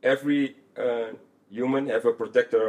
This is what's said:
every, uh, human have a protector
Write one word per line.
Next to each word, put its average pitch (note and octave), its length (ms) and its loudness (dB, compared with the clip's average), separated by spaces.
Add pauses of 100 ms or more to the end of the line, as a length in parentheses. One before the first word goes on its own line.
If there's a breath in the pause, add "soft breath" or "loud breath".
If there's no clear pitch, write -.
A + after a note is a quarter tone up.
every, C#3 520 0 (220)
uh, A#2 360 -2 (360)
human C3 380 -2
have A#2 180 -2
a A#2 80 4
protector A2+ 560 0